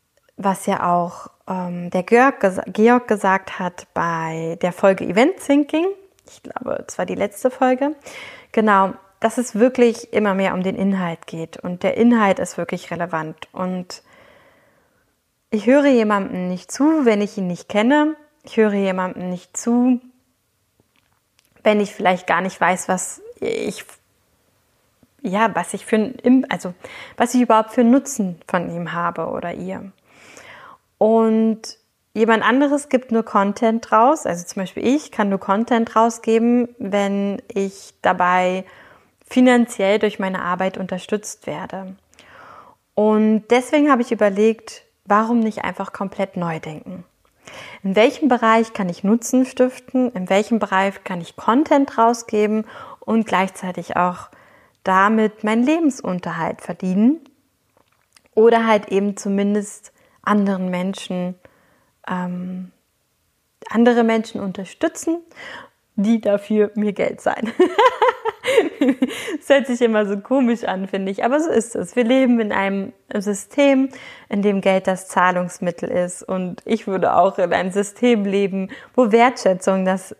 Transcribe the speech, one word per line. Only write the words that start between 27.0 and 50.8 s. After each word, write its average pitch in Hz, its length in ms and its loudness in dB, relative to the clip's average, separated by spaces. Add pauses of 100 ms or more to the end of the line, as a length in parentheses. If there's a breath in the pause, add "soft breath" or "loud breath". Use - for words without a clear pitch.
was 240 180 0
ich 247 80 4
überhaupt 220 300 2
für 254 100 2
einen 233 100 6
Nutzen 214 560 0
von 170 220 -2
ihm 170 240 -8
habe 170 340 -4
oder - 260 -8
ihr. 190 380 -12 (1080 loud breath)
Und 220 800 2 (360)
jemand 220 300 2
anderes 277 460 2
gibt 247 220 -2
nur 226 120 0
Content 220 680 0
raus, 254 340 4
also 175 200 -6
zum - 180 -8
Beispiel - 220 -6
ich 285 260 0
kann 202 180 0
nur 196 100 0
Content 226 560 0
rausgeben, 233 720 2 (100)
wenn 202 680 -2
ich - 540 -6
dabei 185 640 0 (600 soft breath)
finanziell 233 720 4
durch 214 200 -2
meine 190 220 -4
Arbeit 185 360 -4
unterstützt 190 720 -8
werde. 190 480 -10 (1000 loud breath)
Und 214 540 2
deswegen 285 420 2
habe 240 100 2
ich 233 100 -4
überlegt, 214 720 0 (220)
warum 226 340 2
nicht 220 240 -4
einfach 185 300 -8
komplett 196 440 -6
neu 165 220 -4
denken? 170 440 -16 (800 loud breath)
In 190 120 0
welchem 262 320 4
Bereich 226 460 2
kann 185 160 -4
ich - 140 -10
Nutzen 240 420 2
stiften? 254 680 -2
In 185 160 -6
welchem 208 300 2
Bereich 196 440 -2